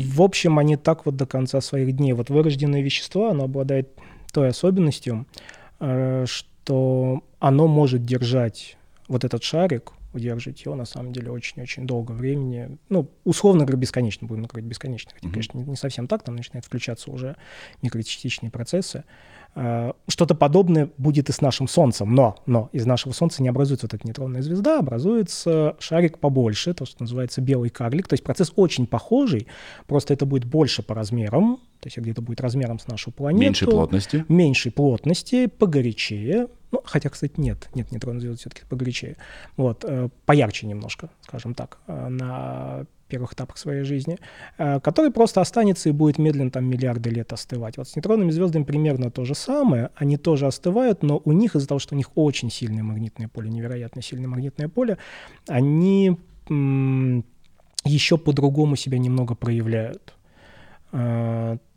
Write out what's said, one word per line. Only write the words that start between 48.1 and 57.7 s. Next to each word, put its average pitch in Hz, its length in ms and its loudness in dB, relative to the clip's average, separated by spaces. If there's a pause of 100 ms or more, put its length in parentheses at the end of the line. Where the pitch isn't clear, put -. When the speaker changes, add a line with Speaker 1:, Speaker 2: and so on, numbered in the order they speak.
Speaker 1:
звёздами 160 320 2
примерно 143 480 0
то 127 120 -4
же 135 120 -2
самое. 240 580 0
Они 143 220 0
тоже 143 300 2
остывают, 196 580 0
но 147 200 2
у 151 80 2
них 202 220 4
из-за 139 140 0
того, 139 100 0
что - 160 -8
у 143 40 0
них 131 180 -4
очень 139 340 0
сильное 110 320 -6
магнитное 110 460 -6
поле, 110 220 -10
невероятно 117 520 -8
сильное 127 260 -10
магнитное 135 400 -6
поле, 233 280 0 (500)
они, 175 680 4 (340)
м, 135 720 2 (600)